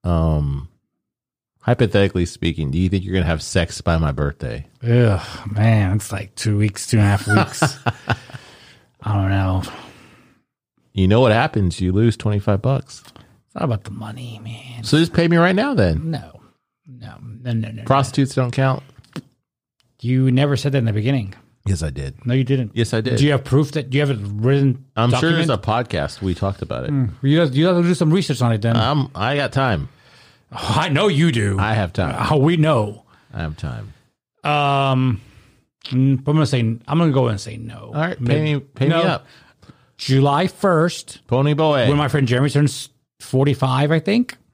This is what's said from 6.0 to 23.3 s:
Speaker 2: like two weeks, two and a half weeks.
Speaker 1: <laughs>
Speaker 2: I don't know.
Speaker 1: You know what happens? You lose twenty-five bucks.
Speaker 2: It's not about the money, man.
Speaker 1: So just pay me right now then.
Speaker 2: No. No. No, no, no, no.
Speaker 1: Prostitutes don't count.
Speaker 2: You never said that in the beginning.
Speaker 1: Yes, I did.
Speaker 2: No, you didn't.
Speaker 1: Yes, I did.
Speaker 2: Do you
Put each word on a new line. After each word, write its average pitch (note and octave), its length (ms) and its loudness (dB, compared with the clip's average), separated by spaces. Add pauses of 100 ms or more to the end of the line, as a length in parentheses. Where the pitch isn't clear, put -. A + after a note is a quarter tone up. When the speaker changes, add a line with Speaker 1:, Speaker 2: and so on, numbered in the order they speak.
Speaker 2:
like G2+ 240 -10
two G#2 220 -2
weeks, G#2 300 -2
two A2+ 120 2
and F#2+ 80 6
a G2+ 40 4
half G2 180 0
weeks. - 540 0
Speaker 1:
<laughs> - 1200 -10
Speaker 2:
I G#2 180 -2
don't F#2+ 100 0
know. F#2+ 320 0 (1300)
Speaker 1:
You F#2+ 120 2
know G#2+ 140 6
what A#2+ 120 4
happens? A2 480 0
You F#2 120 0
lose A2 240 2
twenty-five G#2 460 -2
bucks. - 400 -4 (440)
Speaker 2:
It's - 80 -20
not - 100 -6
about A#2 200 -4
the G#2 60 -14
money, A2 520 -14
man. - 420 -16
Speaker 1:
So D3+ 140 2
just E3+ 140 2
pay E3+ 160 4
me E3+ 80 4
right F3 180 6
now B3+ 200 0
then. G2+ 360 2
Speaker 2:
No. - 300 -10 (460)
No. A#2+ 340 -18
No, A#2+ 320 -10
no, - 0 -
no, A2 200 -2
no. A2+ 120 -14
Speaker 1:
Prostitutes C3+ 500 2
don't B2+ 180 0
count. C3+ 300 0 (1160)
Speaker 2:
You C3 320 2
never C#3+ 240 2
said C#3 160 -2
that C#3 60 0
in A#2 80 0
the A2 60 0
beginning. G#2+ 420 -2 (300)
Speaker 1:
Yes, G2 200 -2
I D3+ 60 -4
did. C3+ 360 -10
Speaker 2:
No, B2 80 0
you C3+ 80 2
didn't. B2+ 320 -2
Speaker 1:
Yes, A2+ 180 -2
I A2+ 80 0
did. B2 180 -2
Speaker 2:
Do C#3 60 4
you D3 60 4